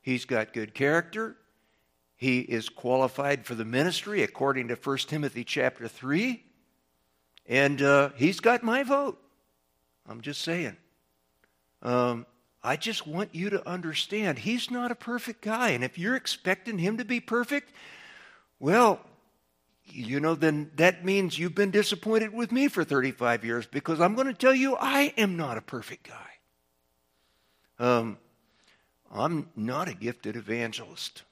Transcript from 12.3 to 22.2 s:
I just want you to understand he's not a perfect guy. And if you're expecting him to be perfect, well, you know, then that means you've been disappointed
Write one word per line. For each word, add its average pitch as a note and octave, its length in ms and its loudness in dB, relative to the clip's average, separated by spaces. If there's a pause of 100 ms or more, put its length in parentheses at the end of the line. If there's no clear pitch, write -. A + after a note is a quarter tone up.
I B2+ 140 0
just A3 300 -6
want F3 280 -6
you F3+ 160 -4
to F#3+ 180 -4
understand F3 720 -4
he's A#3 300 -4
not B3 200 -4
a A#3 60 -6
perfect A#3 440 -8
guy. A3 300 0
And B2 140 0
if B2+ 140 -6
you're G#3+ 180 0
expecting G3 600 -4
him G3+ 200 0
to B3 60 -6
be A#3+ 160 -2
perfect, B3 520 -4 (840)
well, F#3+ 420 4 (840)
you B2 340 -6
know, D#3 160 2
then D3+ 420 2
that F3 280 4
means F#3+ 340 0
you've E3 160 -4
been G3+ 160 2
disappointed G#3 640 2